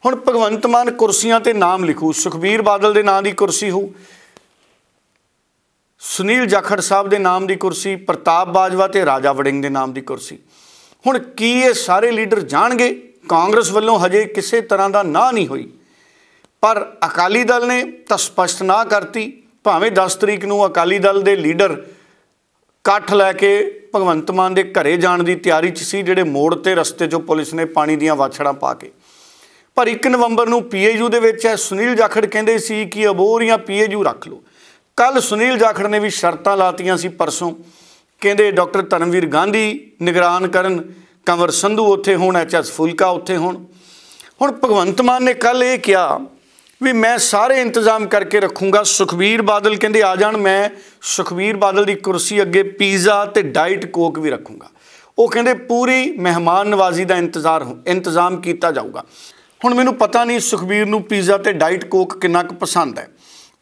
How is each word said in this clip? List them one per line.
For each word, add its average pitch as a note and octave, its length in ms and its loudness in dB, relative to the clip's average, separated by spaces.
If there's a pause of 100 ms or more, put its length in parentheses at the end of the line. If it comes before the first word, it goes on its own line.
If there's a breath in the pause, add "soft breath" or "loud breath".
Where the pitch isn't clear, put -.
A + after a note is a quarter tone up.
ਹੁਣ B3+ 100 0
ਭਗਵੰਤ A3+ 500 0
ਮਾਨ A#3+ 240 2
ਕੁਰਸੀਆਂ A3+ 500 2
'ਤੇ A#3 120 0
ਨਾਮ F#3 320 2
ਲਿਖੂ, D#3 280 -2
ਸੁਖਬੀਰ F#3 500 -2
ਬਾਦਲ G#3 300 2
ਦੇ G#3 100 4
ਨਾਂ G3 200 2
ਦੀ G3+ 100 -2
ਕੁਰਸੀ G3 380 -2
ਹੋਊ, G3 180 -2 (2000 soft breath)
ਸੁਨੀਲ A3+ 480 -2
ਜਾਖੜ G3 340 2
ਸਾਹਿਬ G3 280 0
ਦੇ G3+ 100 2
ਨਾਮ F#3 280 0
ਦੀ F#3+ 100 -2
ਕੁਰਸੀ, F#3+ 400 -4
ਪ੍ਰਤਾਪ F3+ 520 0
ਬਾਜਵਾ F#3 400 2
ਤੇ F#3+ 180 2
ਰਾਜਾ C#3 260 2
ਵੜਿੰਗ C#3 300 -2
ਦੇ C#3+ 60 -4
ਨਾਮ C3+ 240 -4
ਦੀ C3+ 80 -10
ਕੁਰਸੀ। C3+ 380 -12 (680 soft breath)
ਹੁਣ B3+ 120 0
ਕੀ A#3+ 340 -2
ਇਹ B3+ 220 4
ਸਾਰੇ G#3+ 360 0
ਲੀਡਰ A3 300 0
ਜਾਣਗੇ? A3+ 720 0 (160)
ਕਾਂਗਰਸ F3+ 420 2
ਵੱਲੋਂ G#3+ 280 2
ਹਜੇ F3+ 260 2
ਕਿਸੇ G#3+ 360 -2
ਤਰ੍ਹਾਂ G3 300 0
ਦਾ G3+ 120 2
ਨਾ F#3 280 2
ਨਹੀਂ G#3+ 160 0
ਹੋਈ, C3 260 -10 (880 soft breath)
ਪਰ G#3+ 320 0 (140)
ਅਕਾਲੀ F#3 380 2
ਦਲ A#3+ 240 2
ਨੇ B3 160 0
ਤਾਂ - 340 -4
ਸਪਸ਼ਟ - 440 -2
ਨਾ G3 220 2
ਕਰਤੀ। A3 580 -4 (220)
ਭਾਵੇਂ G3 260 2
ਦਸ F#3 240 2
ਤਰੀਕ G3+ 300 -2
ਨੂੰ G3+ 220 2
ਅਕਾਲੀ F3 320 0
ਦਲ G3 240 2
ਦੇ G3 140 4
ਲੀਡਰ E3+ 500 0 (840 loud breath)
ਇਕੱਠ G3+ 420 -2
ਲੈ G3 200 4
ਕੇ G3+ 480 0 (140)
ਭਗਵੰਤ F3 360 0
ਮਾਨ F#3 240 0
ਦੇ F#3+ 80 2
ਘਰੇ F3 340 0
ਜਾਣ F3+ 260 2
ਦੀ F3 120 0
ਤਿਆਰੀ F3 360 0
'ਚ F3 120 -10
ਸੀ, G3 200 -6
ਜਿਹੜੇ F#3 200 0
ਮੋੜ D#3 320 0
'ਤੇ F3 200 -2
ਰਸਤੇ E3+ 300 -2
'ਚੋਂ D#3+ 160 -2
ਪੁਲਿਸ D#3 340 -4
ਨੇ E3 100 -2
ਪਾਣੀ D#3 320 -2
ਦੀਆਂ D3+ 200 0
ਵਾਛੜਾਂ C#3 360 -2
ਪਾ C3+ 220 -4
ਕੇ। - 160 -20 (840 soft breath)
ਪਰ B3 120 2
ਇੱਕ A#3 200 -2
ਨਵੰਬਰ A#3+ 400 2
ਨੂੰ A#3 160 0
ਪੀ G3 220 -4
ਏ A3 80 4
ਯੂ A3+ 160 0
ਦੇ A#3 120 0
ਵਿੱਚ A3 260 0
ਹੈ। A3 100 0
ਸੁਨੀਲ A3 380 -2
ਜਾਖੜ G#3+ 320 2
ਕਹਿੰਦੇ G#3+ 320 0
ਸੀ G#3+ 280 -4
ਕਿ G3+ 220 -2
ਅਬੋਹਰ G3+ 360 2
ਜਾਂ A3+ 140 2
ਪੀ G3+ 200 -4
ਏ G#3+ 120 2
ਯੂ G3+ 120 -4
ਰੱਖ C#3 260 -4
ਲਓ। D3+ 140 -20 (540 soft breath)
ਕੱਲ੍ਹ B3+ 240 2
ਸੁਨੀਲ A#3 380 0
ਜਾਖੜ G#3 280 2
ਨੇ G#3 120 0
ਵੀ G#3 120 -2
ਸ਼ਰਤਾਂ F#3 460 -2
ਲਾਤੀਆਂ F#3 400 0
ਸੀ E3+ 120 -6
ਪਰਸੋਂ, E3+ 440 -4 (680 soft breath)
ਕਹਿੰਦੇ G3+ 300 4
ਡਾਕਟਰ F3+ 320 0
ਧਰਮਵੀਰ F3 440 0
ਗਾਂਧੀ G#3 640 -2 (100)
ਨਿਗਰਾਨ F3 460 2
ਕਰਨ, F3+ 440 -2 (340 loud breath)
ਕੰਵਰ F3 240 2
ਸੰਧੂ G#3+ 360 0
ਉੱਥੇ G3 280 2
ਹੋਣ, F#3 220 2
ਐਚ E3 180 -2
ਐਸ E3 180 0
ਫੁਲਕਾ E3 340 0
ਉੱਥੇ F3+ 300 -2
ਹੋਣ। F3+ 280 -4 (800 loud breath)
ਹੁਣ C#4 100 0
ਭਗਵੰਤ G3+ 480 0
ਮਾਨ B3 240 2
ਨੇ B3+ 100 2
ਕੱਲ੍ਹ B3 300 0
ਇਹ B3+ 140 0
ਕਿਹਾ F#3 420 2 (600 soft breath)
ਵੀ C4 100 2
ਮੈਂ A3+ 260 2
ਸਾਰੇ A#3+ 420 0
ਇੰਤਜ਼ਾਮ A3 460 0
ਕਰਕੇ G3+ 340 0
ਰੱਖੂੰਗਾ। G3 420 0
ਸੁਖਬੀਰ G3 600 0
ਬਾਦਲ G#3 340 0
ਕਹਿੰਦੇ G#3+ 260 2
ਆ F#3 140 2
ਜਾਣ, G#3+ 200 0
ਮੈਂ G3+ 340 0 (320 loud breath)
ਸੁਖਬੀਰ F#3+ 540 -4
ਬਾਦਲ G3 280 2
ਦੀ G3 100 -2
ਕੁਰਸੀ G3 480 -2
ਅੱਗੇ F#3 200 2
ਪੀਜ਼ਾ G3 600 0
ਤੇ G3+ 180 0
ਡਾਈਟ D#3+ 440 -2
ਕੋਕ E3+ 320 -2
ਵੀ D#3 120 -2
ਰੱਖੂੰਗਾ। A2 400 -10 (480 soft breath)
ਉਹ A3+ 120 4
ਕਹਿੰਦੇ A#3+ 240 2
ਪੂਰੀ B3+ 640 0
ਮਹਿਮਾਨ F3 500 0
ਨਵਾਜ਼ੀ F#3 360 2
ਦਾ F#3 120 2
ਇੰਤਜ਼ਾਰ D#3+ 460 0
ਹੋ-, B2 140 -12 (100)
ਇੰਤਜ਼ਾਮ F3+ 540 0
ਕੀਤਾ F3 320 -2
ਜਾਊਗਾ। A2+ 320 -8 (600 loud breath)
ਹੁਣ B3 100 2
ਮੈਨੂੰ B3+ 200 2
ਪਤਾ A#3+ 300 0
ਨਹੀਂ A#3 160 -2
ਸੁਖਬੀਰ G#3 460 -2
ਨੂੰ G#3+ 160 -2
ਪੀਜ਼ਾ G3+ 360 0
ਤੇ G3+ 140 0
ਡਾਈਟ F3 320 -2
ਕੋਕ F#3 360 -2
ਕਿੰਨਾ F3 220 0
ਕੁ F3 120 -8
ਪਸੰਦ E3+ 440 -2
ਹੈ। - 100 -14 (540 loud breath)